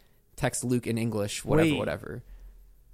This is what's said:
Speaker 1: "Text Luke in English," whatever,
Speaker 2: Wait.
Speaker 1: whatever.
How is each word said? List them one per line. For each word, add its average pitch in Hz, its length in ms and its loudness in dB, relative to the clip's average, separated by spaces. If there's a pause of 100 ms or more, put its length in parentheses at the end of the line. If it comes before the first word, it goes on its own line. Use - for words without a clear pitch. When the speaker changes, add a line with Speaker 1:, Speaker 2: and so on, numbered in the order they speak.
(360)
Speaker 1:
"Text - 280 -2
Luke 123 240 0
in 117 100 0
English," 107 480 -2
whatever, 156 240 6
Speaker 2:
Wait. 143 80 2
Speaker 1:
whatever. 101 460 -6 (720)